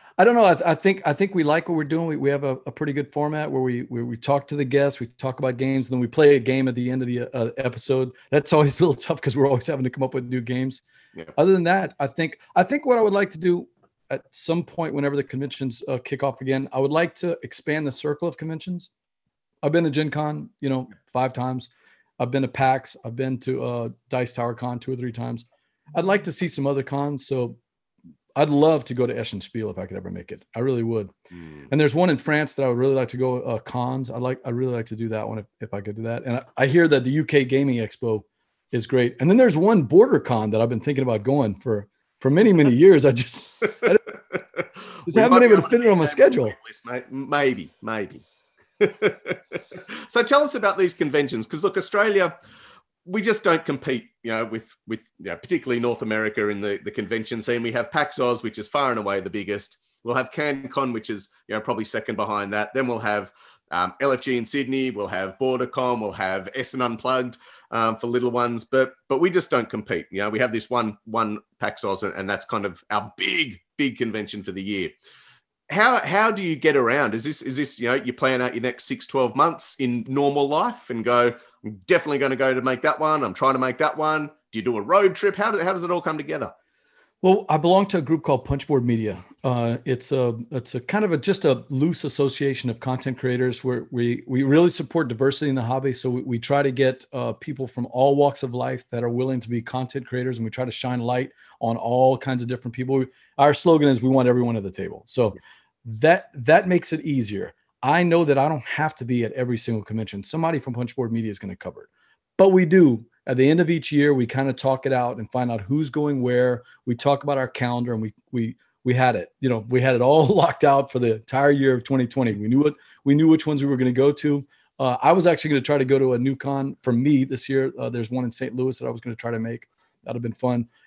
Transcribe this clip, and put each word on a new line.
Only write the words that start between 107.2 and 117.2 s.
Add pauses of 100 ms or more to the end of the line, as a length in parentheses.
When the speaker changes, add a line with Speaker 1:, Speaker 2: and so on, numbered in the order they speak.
Speaker 1:
I
know
that
I
don't
have
to
be
at
every
single
convention.
Somebody
from
Punchboard
Media
is
gonna
cover
it. (480)
But
we
do. (220)
At
the
end
of
each
year,
we
kinda
talk
it
out
and
find
out
who's
going
where. (240)
We
talk